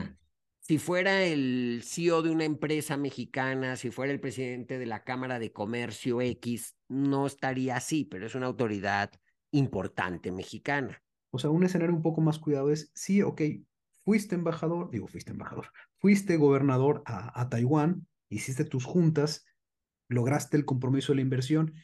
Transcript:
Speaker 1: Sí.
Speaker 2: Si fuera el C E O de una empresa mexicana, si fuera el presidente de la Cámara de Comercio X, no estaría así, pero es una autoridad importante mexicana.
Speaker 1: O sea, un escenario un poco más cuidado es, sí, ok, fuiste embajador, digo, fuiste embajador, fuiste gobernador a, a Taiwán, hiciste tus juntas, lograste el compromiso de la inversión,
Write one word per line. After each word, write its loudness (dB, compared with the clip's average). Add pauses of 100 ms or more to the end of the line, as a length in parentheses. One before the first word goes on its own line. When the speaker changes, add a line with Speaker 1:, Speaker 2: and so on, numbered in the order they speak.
Speaker 1:
Sí. -16 (540)
Speaker 2:
Si 2
fuera 2
el 0
C -6
E 4
O 4
de 2
una 2
empresa -2
mexicana, -2
si -6
fuera -4
el -4
presidente -8
de -6
la -8
Cámara -4
de -6
Comercio -2
X, -4 (120)
no 2
estaría -2
así, -2
pero -10
es -8
una -2
autoridad 0 (400)
importante 0
mexicana. -6 (300)
Speaker 1:
O -4
sea, 0
un 4
escenario 2
un -2
poco 0
más 4
cuidado 0
es, -2
sí, 2
ok, -2 (640)
fuiste 2
embajador, -2
digo, -4
fuiste -14
embajador, -10 (260)
fuiste 4
gobernador 6
a, -6
a -2
Taiwán, 2 (240)
hiciste -4
tus -4
juntas, 2 (640)
lograste 0
el 4
compromiso 0
de 4
la 2
inversión, 0 (100)